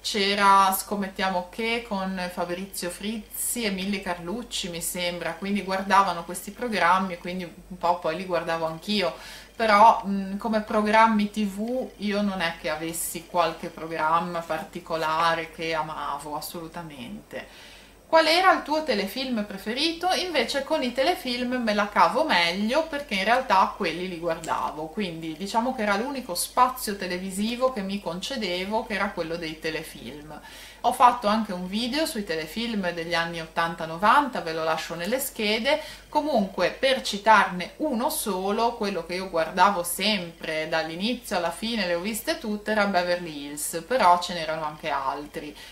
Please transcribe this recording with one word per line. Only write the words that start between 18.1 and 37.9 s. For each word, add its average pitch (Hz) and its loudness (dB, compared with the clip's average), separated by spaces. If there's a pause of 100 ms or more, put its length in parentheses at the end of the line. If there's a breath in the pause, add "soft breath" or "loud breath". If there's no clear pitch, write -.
era 349 6
il 294 2
tuo 311 -2
telefilm 226 -2
preferito? 294 -2
Invece 294 0
con 302 0
i 247 -2
telefilm 254 0
me 226 0
la 208 2
cavo 208 4
meglio 208 2
perché 285 -6
in 190 0
realtà 220 4
quelli 180 -2
li 175 -8
guardavo, 151 -4
quindi 165 -6
diciamo 226 -2
che 220 -4
era 202 2
l'unico 247 -4
spazio 247 0
televisivo 196 -2
che 208 -4
mi 196 -4
concedevo, 190 -4
che 220 -6
era 202 -2
quello 165 -4
dei 160 -8
telefilm. 151 -10 (460 loud breath)
Ho 240 4
fatto 240 6
anche 208 2
un 180 -6
video 240 0
sui 226 -4
telefilm 180 -2
degli 170 -4
anni 170 0
ottanta 165 -2
novanta, 208 4
ve 165 -4
lo 160 -2
lascio 160 -2
nelle 185 -2
schede. 233 0 (300 loud breath)
Comunque, 214 0
per 262 2
citarne 190 2
uno 285 0